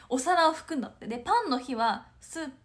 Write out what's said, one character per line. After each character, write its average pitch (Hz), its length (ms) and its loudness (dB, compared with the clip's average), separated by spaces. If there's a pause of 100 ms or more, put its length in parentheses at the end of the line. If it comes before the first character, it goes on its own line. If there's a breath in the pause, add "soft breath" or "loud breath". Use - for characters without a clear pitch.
お 262 80 0
皿 320 320 4
を 320 60 2
拭 - 80 -12
く 330 120 -6
ん 262 60 -2
だ 190 60 -4
っ - 80 -14
て。 - 100 -16
で、 226 140 -6
パ 453 260 2
ン 311 60 -2
の 254 80 0
日 262 160 -8
は 220 320 0 (120)
ス - 200 -12
ー 320 80 -6
プ、 262 40 -10 (140)